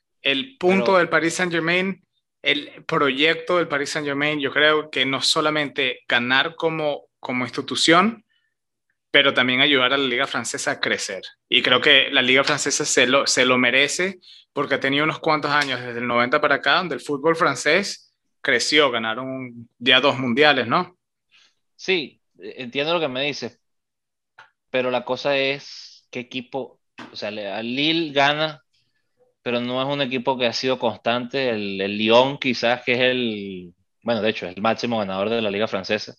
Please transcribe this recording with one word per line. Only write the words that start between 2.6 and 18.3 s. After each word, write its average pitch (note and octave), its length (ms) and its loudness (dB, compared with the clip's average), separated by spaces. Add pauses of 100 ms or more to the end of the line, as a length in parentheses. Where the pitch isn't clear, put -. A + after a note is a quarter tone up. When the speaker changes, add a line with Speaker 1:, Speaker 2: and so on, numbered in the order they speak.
Speaker 1:
proyecto D#3 720 2
del E3 100 0
Paris C#3+ 220 -4
Saint-Germain, D3 500 -2
yo C3+ 120 -2
creo D3+ 400 2
que C3 120 -2
no C3+ 160 0
solamente D3 880 -2
ganar C3 480 0
como, C#3+ 520 -4 (120)
como B2 240 -4
institución, D#3+ 800 2 (840)
pero C#3 240 4
también B2+ 280 2
ayudar C3+ 320 4
a C#3 40 2
la C#3 100 0
Liga B2+ 200 -2
Francesa C3+ 440 -6
a C3 80 -6
crecer. G2 440 -4 (260)
Y B2 140 4
creo B2+ 180 4
que C#3 300 6
la C3+ 100 4
Liga C3 220 4
Francesa D3 420 -2
se B2+ 220 4
lo, B2+ 180 2
se B2+ 200 2
lo B2+ 120 4
merece, C#3 640 0 (340)
porque C#3 220 -2
ha B2+ 40 -4
tenido C#3 260 0
unos D3+ 140 -4
cuantos D3+ 300 -2
años, C#3 320 0
desde A#2+ 180 -10
el B2 80 -4
noventa B2 320 0
para C#3+ 160 2
acá, C3+ 200 0
donde E3+ 200 -2
el - 60 -10
fútbol D3 340 0
francés E3 800 0 (260)